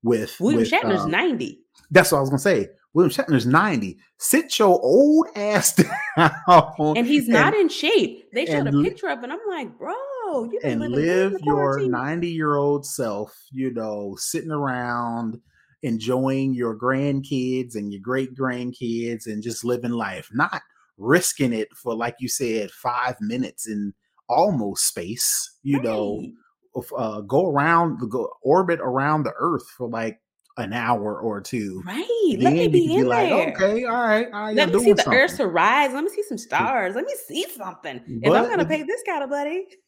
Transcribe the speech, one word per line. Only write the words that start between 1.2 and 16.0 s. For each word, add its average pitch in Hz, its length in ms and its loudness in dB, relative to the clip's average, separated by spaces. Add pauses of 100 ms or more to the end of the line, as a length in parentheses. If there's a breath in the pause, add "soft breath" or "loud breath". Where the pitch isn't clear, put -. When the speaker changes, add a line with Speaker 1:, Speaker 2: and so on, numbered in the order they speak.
Speaker 1:
That's 165 220 6
what 147 80 4
I - 20 2
was 135 80 0
gonna 135 100 0
say. 139 300 2 (240 soft breath)
William 180 180 4
Shatner's 139 360 2
ninety. 135 500 2 (220 soft breath)
Sit - 400 -2
your 196 220 6
old 294 540 6
ass 208 400 0
<laughs> - 420 0
down. 156 800 4
Speaker 2:
And 240 120 2
he's 285 180 2
Speaker 1:
And 226 80 2
Speaker 2:
not 269 220 4
in 392 140 4
shape. 302 640 0
They 226 120 -2
showed 147 220 0
Speaker 1:
and - 20 0
Speaker 2:
a - 20 0
Speaker 1:
li- 143 180 4
Speaker 2:
picture 381 200 -8
of 285 100 -4
him, 240 60 -12
and 269 80 -8
I'm 381 60 -8 (100)
like, 302 280 -8
"Bro, 349 180 -8 (560)
you've 392 100 -6
been 143 100 -2
Speaker 1:
and 113 100 -2
Speaker 2:
living 120 140 -4
good 143 80 0
in 185 280 2
Speaker 1:
live - 20 -
Speaker 2:
the 180 120 -8
Speaker 1:
your 151 100 2
Speaker 2:
quarantine." 139 360 0
Speaker 1:
ninety-year-old 147 960 -2
self, 107 500 -6 (160)
you 131 220 -4
know, 104 460 -8
sitting 160 320 -6
around, 120 880 -4 (420)
enjoying 131 720 0